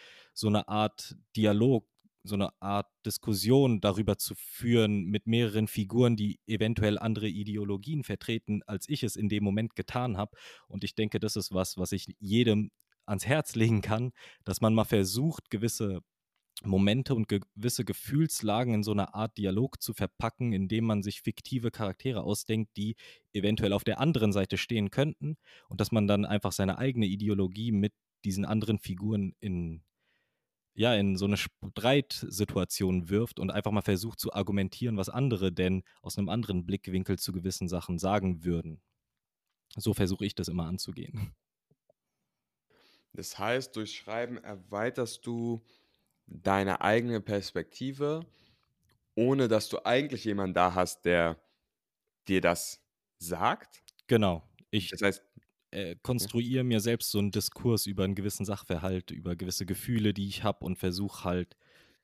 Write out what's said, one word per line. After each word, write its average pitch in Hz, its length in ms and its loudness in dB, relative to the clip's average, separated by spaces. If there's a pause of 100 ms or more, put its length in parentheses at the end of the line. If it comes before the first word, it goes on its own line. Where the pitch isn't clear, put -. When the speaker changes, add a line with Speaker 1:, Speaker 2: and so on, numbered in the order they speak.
(340)
Speaker 1:
so - 140 -2
eine 104 200 2
Art - 480 -2 (200)
Dialog, 107 520 4 (360)
so 101 120 -6
eine 98 140 0 (120)
Art 101 260 -2 (180)
Diskussion 110 760 2
darüber 101 360 2
zu - 180 -6
führen 110 680 2
mit 104 220 -2
mehreren 110 400 2
Figuren, 113 480 2
die 104 320 -2
eventuell 107 500 2
andere 110 300 -2
Ideologien 104 760 -4
vertreten, 107 640 -4
als 104 240 -6
ich 147 140 -4
es 107 120 -2
in 104 140 0
dem 104 140 0
Moment 104 320 0
getan 123 420 -4
habe. 104 180 -4 (320)
Und 95 160 -10
ich - 120 -6
denke, 107 240 0
das 107 160 -2
ist 98 180 -6
was, 95 240 -2
was 90 140 -2
ich 92 280 -6
jedem 107 520 4 (340)
ans 101 220 -4
Herz 151 280 0
legen 113 260 4
kann, 120 300 -2 (320)
dass - 180 -4
man 110 120 6
mal 110 120 6
versucht, 113 680 0
gewisse 104 500 -2 (640)
Momente 101 520 2
und 110 120 0
gewisse 104 560 -2
Gefühlslagen 117 880 0
in 107 100 2
so 107 80 0
einer 98 220 0
Art 107 240 -4
Dialog 104 440 0
zu 107 120 -6
verpacken, 113 600 -2
indem 98 320 0
man 104 180 2
sich 101 180 -6
fiktive 117 480 -4
Charaktere 107 540 -4
ausdenkt, 110 540 -2
die 104 180 -4 (380)
eventuell 104 400 2
auf 101 100 2
der - 160 0
anderen 127 320 4
Seite 95 260 0
stehen 107 320 0
könnten 147 460 -2 (320)
und 98 140 -2
dass 101 100 0
man 107 160 4
dann 101 180 6
einfach 101 280 0
seine 95 240 0
eigene 120 300 2
Ideologie 101 680 0
mit 104 200 2 (300)
diesen 98 220 0
anderen 107 340 0
Figuren 98 600 -2
in, 85 440 -4 (920)
ja, 113 200 4
in 98 220 2
so 98 80 0
eine 104 120 2
Streitsituation 98 1700 -2
wirft 107 300 0
und 95 120 -2
einfach 104 200 -2
mal 104 100 0
versucht 107 380 -2
zu - 140 -6
argumentieren, 101 640 -2
was 95 120 -2
andere 104 440 0
denn 92 300 2 (180)
aus - 160 -10
einem 98 120 0
anderen 98 360 -2
Blickwinkel 95 540 -2
zu - 140 -6
gewissen 92 360 -4
Sachen 87 300 -4
sagen 95 460 0
würden. 80 360 -2 (960)
So 98 160 0
versuche 98 320 0
ich 104 100 -6
das 87 140 -4
immer 85 180 -2
anzugehen. - 680 -8 (1800)
Speaker 2:
Das - 260 -12
heißt, 123 360 -2
durch 107 200 -8
Schreiben 120 420 -8
erweiterst 104 880 -6
du 117 380 -4 (640)
deine 98 540 0
eigene 117 400 2
Perspektive, 135 1040 -4 (880)
ohne 127 320 4
dass 107 220 2
du - 160 -4
eigentlich 127 400 0
jemanden 101 300 0
da 90 200 4
hast, 90 300 0
der 85 360 4 (840)
dir 95 140 4
das - 440 0 (340)
sagt? 90 640 -4 (220)
Speaker 1:
Genau. 101 360 4 (280)
Ich 92 200 -2
Speaker 2:
Das 92 100 -8
heißt, - 220 2 (480)
Speaker 1:
äh, 90 240 -8 (240)
Speaker 2:
ja. 101 80 -4
Speaker 1:
konstruiere 120 360 0
mir 117 180 2
selbst 117 300 0
so 104 80 0
einen 101 120 2
Diskurs 107 560 0
über 98 180 -2
einen 98 100 0
gewissen 98 300 -4
Sachverhalt, 92 640 -4
über 87 240 -6
gewisse 90 300 -6
Gefühle, 107 480 0
die 98 140 -2
ich 98 160 -8
hab 104 200 -2
und 90 140 -4
versuch 95 480 -4
halt, 90 300 -2 (480)